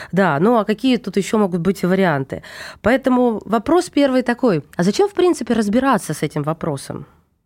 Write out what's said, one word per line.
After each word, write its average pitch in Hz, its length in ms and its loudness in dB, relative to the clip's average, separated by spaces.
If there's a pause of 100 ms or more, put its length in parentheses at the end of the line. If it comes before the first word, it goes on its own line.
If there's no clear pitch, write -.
(120)
Да, 170 280 2
ну 226 180 4
а 202 80 0
какие 240 320 0
тут - 200 -8
ещё 202 200 0
могут 185 240 0
быть 180 220 -2
варианты? 175 580 0 (400)
Поэтому 247 640 2
вопрос 285 460 0
первый 262 320 2
такой, 233 400 0 (140)
а 175 60 -2
зачем, 277 240 2
в 403 60 -6
принципе, 339 400 0
разбираться 226 600 0
с - 80 -6
этим 151 180 -4
вопросом? 151 640 -6 (400)